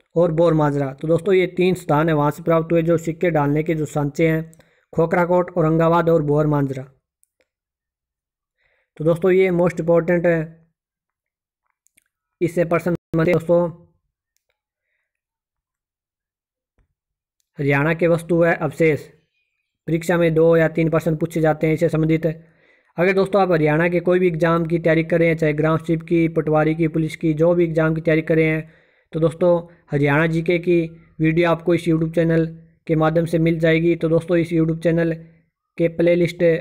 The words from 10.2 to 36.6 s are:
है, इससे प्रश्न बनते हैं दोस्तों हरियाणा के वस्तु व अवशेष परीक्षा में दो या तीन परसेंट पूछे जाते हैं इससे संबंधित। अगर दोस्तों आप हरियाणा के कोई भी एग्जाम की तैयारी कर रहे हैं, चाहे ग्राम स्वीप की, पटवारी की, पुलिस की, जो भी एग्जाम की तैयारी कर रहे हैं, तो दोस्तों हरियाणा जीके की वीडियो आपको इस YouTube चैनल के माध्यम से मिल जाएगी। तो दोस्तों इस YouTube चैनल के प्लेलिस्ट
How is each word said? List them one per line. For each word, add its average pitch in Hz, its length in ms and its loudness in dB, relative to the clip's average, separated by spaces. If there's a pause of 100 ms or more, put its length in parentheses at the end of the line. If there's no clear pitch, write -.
है, 165 420 -2 (1700)
इससे 175 260 -2
प्रश्न 170 280 -2 (220)
बनते 165 140 0
हैं 170 80 2
दोस्तों 170 300 0 (4000)
हरियाणा 143 360 0
के 170 140 0
वस्तु 165 280 0
व 170 100 2
अवशेष 160 540 0 (880)
परीक्षा 165 300 -2
में 165 160 2
दो 160 100 4 (120)
या 165 140 4
तीन 160 200 -2
परसेंट 160 300 0
पूछे 165 200 -4
जाते 156 260 0
हैं 156 80 0
इससे 160 140 0
संबंधित। 160 380 0
अगर - 840 -4
दोस्तों 196 300 0
आप 180 100 0
हरियाणा 156 360 2
के 175 120 -2
कोई 180 180 0
भी 185 80 2
एग्जाम 165 400 0
की 165 120 -2
तैयारी 165 260 0
कर 165 140 -2
रहे 165 100 2
हैं, 165 80 0
चाहे 160 160 0
ग्राम 156 260 0
स्वीप 160 240 -4
की, 165 280 0
पटवारी 156 440 0
की, 165 140 -2
पुलिस 160 280 -4
की, 160 180 -2
जो 160 200 2
भी 175 100 2
एग्जाम 160 300 0
की 160 60 -4
तैयारी 160 220 0
कर 160 140 -2
रहे 160 100 2
हैं, 156 240 -4 (420)
तो 160 80 -6
दोस्तों 165 300 2 (420)
हरियाणा 147 360 2
जीके 165 320 0
की 170 200 0 (400)
वीडियो 160 300 2
आपको 165 240 0
इस 165 100 -2
YouTube 160 300 -2
चैनल 165 320 2 (400)
के 160 100 -2
माध्यम 156 300 2
से 170 140 -2
मिल 165 180 0
जाएगी। 165 380 2
तो 165 120 -4
दोस्तों 165 280 0
इस 170 160 -2
YouTube 160 300 -2
चैनल 165 300 0 (680)
के 165 120 0
प्लेलिस्ट 170 540 0 (160)